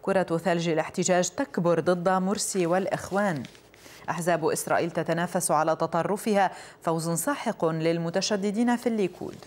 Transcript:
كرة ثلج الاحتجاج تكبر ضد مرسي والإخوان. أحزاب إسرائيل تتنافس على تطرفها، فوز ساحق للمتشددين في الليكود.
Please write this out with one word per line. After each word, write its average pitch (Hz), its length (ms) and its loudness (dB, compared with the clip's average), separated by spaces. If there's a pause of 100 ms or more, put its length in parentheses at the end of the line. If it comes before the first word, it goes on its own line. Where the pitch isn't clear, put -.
كرة 180 420 0
ثلج 175 240 2
الاحتجاج 175 600 2
تكبر 170 520 0
ضد 180 280 2
مرسي 190 580 0
والإخوان. 175 760 0 (680)
أحزاب 160 360 0
إسرائيل 160 440 0
تتنافس 170 600 -2
على 156 260 2
تطرفها، 180 760 0 (320)
فوز 165 280 0
ساحق 208 540 -2
للمتشددين 190 1120 0
في 233 100 -4
الليكود. 208 500 -2 (100)